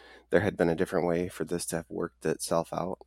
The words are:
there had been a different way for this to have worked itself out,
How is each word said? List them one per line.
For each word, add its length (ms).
there 100
had 180
been 120
a 60
different 300
way 220
for 160
this 240
to 80
have 140
worked 360
itself 480
out, 340